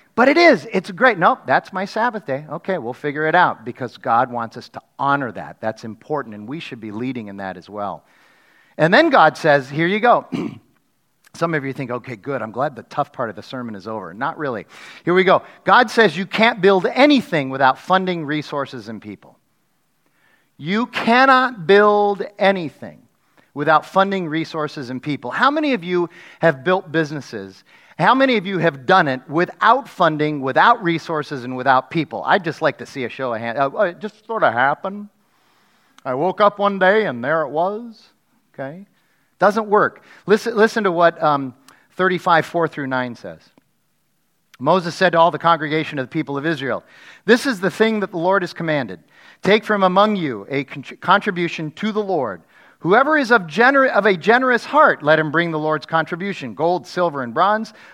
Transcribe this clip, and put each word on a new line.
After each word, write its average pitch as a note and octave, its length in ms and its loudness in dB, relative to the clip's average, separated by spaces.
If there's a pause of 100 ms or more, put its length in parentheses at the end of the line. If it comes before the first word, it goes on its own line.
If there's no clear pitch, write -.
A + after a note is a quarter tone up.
(140)
but A#3+ 140 4
it C#4+ 100 4
is. D#4 360 4
It's - 180 -4
great. G#3 260 2
"Nope, G#3 280 2
that's C#3+ 260 0
my F#3+ 140 -6
Sabbath G#3+ 400 -4
day." C#3+ 240 -6
Okay, F3 280 -6
we'll B2 160 -8
figure D3 320 -6
it D#3+ 100 2
out, D3 280 2
because A#2+ 320 -10
God B2 340 0
wants A#2 280 -8
us A#2 120 -16
to - 120 -16 (180)
honor C#3 320 -2
that. E2+ 300 -14
That's A2 240 -6
important, A2+ 500 -8
and G#2 140 -14
we D3+ 100 -10
should B2+ 220 -14
be G#2+ 100 -12
leading A#2 380 -8
in G2 80 -16
that F#2+ 180 -10
as F2+ 140 -20
well. G2 340 -10 (760)
And E3 160 2
then D#4 160 6
God E3+ 280 4
says, C#3+ 320 2
"Here D#3 180 -2
you G3+ 140 -2
go." G3 300 2
<clears throat> - 280 -8 (760)
Some E3+ 200 -2
of C3+ 100 -4
you C3+ 80 -6
think, B2+ 160 -8
"Okay, A#2+ 260 -8
good. A#2 280 -8
I'm A2 80 -8
glad C#3 240 -4
the A2 80 -16
tough - 280 -6
part A#2 200 -6
of F#2 40 -20
the G#2 60 -14
sermon A#2+ 320 -12
is F#2+ 140 -14
over." G2 260 -10
Not C3 240 -6
really. B2+ 300 -6 (360)
Here F3 120 0
we F#3 80 6
go. F3 180 6 (220)
God G#3+ 260 4
says G3+ 260 4
you F#3 120 -6
can't A3+ 340 2
build F#3+ 240 4
anything A#3+ 640 2
without C3 300 2
funding, F#3 440 0
resources, C#3 640 -6
and G#2+ 140 -12
people. - 380 -18 (1160)
You G3 280 -2
cannot B3+ 800 2
build G#3 580 4 (140)
anything D#3+ 720 -2 (480)
without D3 280 2
funding, F#3+ 440 -2
resources, D3+ 640 -8
and B2+ 100 -8
people. C3 300 -8
How A#3+ 180 0
many D4 240 0
of F#3 100 -4
you F3 240 -2 (320)
have D3 240 2
built F#3 280 0
businesses? C#3 720 -6 (340)
How F#3 160 2
many C4 240 2
of F3+ 80 -2
you F#3+ 140 -4
have D3 260 -2
done F3+ 220 4
it C3 200 -4
without F#3+ 640 0
funding, D3+ 520 0
without F3+ 420 2
resources, D#3 600 -4
and B2+ 140 -10
without B2+ 320 2
people? C3 340 -4
I'd F3+ 200 0
just D#3 180 -8
like D3+ 160 0
to A#2+ 80 -16
see C3+ 200 -8
a A2 40 -8
show B2+ 240 -6
of A2 80 -6
hands. A#2 160 -6
Uh, C#3 180 0
uh, A3 100 0
it E3+ 140 -6
just - 280 -14
sort A3 160 -4
of B2 100 2
happened. F#3+ 560 -2 (960)
I C3 80 -4
woke F3 280 -2
up G#3 180 4
one G3+ 180 0
day G3 300 2
and B2 160 -6
there D#3+ 180 0
it C#3+ 80 -4
was. G#3 600 -6 (440)
Okay? D#3+ 320 -14 (540)
Doesn't G#3 280 2
work. G3 360 0 (220)
Listen, A3 300 0
listen G#3+ 300 2
to F#3+ 60 2
what, E3+ 300 2
um, C#3 340 0 (380)
thirty-five, F3+ 520 0
four E3+ 220 -2
through D3 200 -10
nine B2+ 280 -6
says. E2 240 -16 (1200)
Moses E3 360 0
said F3+ 160 2
to E3 80 2
all E3+ 120 4
the D3 80 -8
congregation D#3 600 -2
of E3+ 60 -6
the - 80 -12
people C#3 240 -6
of C#3 80 -6
Israel, C3 380 -4 (420)
"This A3+ 200 4
is B3 140 -2
the F3+ 120 -2
thing A3 280 0
that F#3+ 120 -6
the F3+ 60 -8
Lord F#3 260 0
has E3+ 100 -8
commanded. C#3+ 500 -4 (380)
Take G#3+ 240 2
from G#3 180 0
among G3 320 4
you C3 340 -6
a C#3 140 -2
con-, C3+ 200 -14 (180)
contribution F3 720 -2
to G#3+ 200 -6
the G#3 100 -4
Lord. C3+ 420 -6 (360)
Whoever C4+ 380 2
is B3 140 -2
of A3+ 120 4
gener-, B3 460 2
of G3+ 160 2
a G3+ 120 2
generous A#3 480 2
heart, C4 380 4
let D3+ 140 4
him D#3 140 -2
bring E3+ 200 0
the D#3 80 -4
Lord's D3+ 260 -2
contribution, E3 680 -4
gold, E3+ 320 -2
silver, D#3+ 380 -4
and A#2 100 -8
bronze, G#3 400 0 (200)